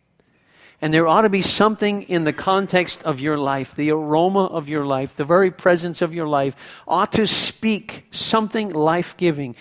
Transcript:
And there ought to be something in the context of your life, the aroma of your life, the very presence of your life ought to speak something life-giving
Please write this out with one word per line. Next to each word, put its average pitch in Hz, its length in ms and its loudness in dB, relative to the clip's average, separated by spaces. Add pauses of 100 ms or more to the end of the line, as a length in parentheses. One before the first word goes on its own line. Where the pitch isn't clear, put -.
(800)
And 156 140 -2
there 165 140 4
ought 185 160 6
to 214 60 6
be 196 120 0
something 202 640 0
in 175 200 -2
the 151 100 0
context 190 680 -2
of 147 180 -4
your 151 160 -2
life, 139 380 -4
the 147 160 -2
aroma 160 560 2
of 156 240 -6
your 147 160 -4
life, 135 300 -4
the 143 100 -4
very 180 240 4
presence 175 540 0
of 160 100 -4
your 165 140 -4
life 139 600 -4
ought 185 260 0
to 220 120 2
speak - 840 -2
something 220 580 -2
life-giving 156 920 0